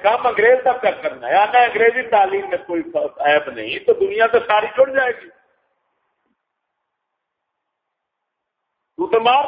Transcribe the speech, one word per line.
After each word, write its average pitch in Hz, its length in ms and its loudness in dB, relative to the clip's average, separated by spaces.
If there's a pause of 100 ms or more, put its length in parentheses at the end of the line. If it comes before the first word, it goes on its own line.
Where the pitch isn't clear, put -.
کام 226 240 0
انگریز 233 360 2
کا 254 80 2
کیا 214 200 -2
کرنا 135 360 -8
ہے؟ 151 80 0
آنا 214 240 4
انگریزی 233 500 0
تعلیم 196 400 0
میں 175 80 -2 (100)
کوئی 170 140 -4 (360)
عیب 147 320 0
نہیں، 113 360 -10
تو - 80 4
دنیا 208 340 0
تو 233 100 2 (100)
ساری 214 180 2 (120)
جڑ 262 180 2
جائے 254 160 0 (100)
گی۔ - 80 -20 (3750)
تو 185 140 -6
تو 226 80 2
مار 247 280 2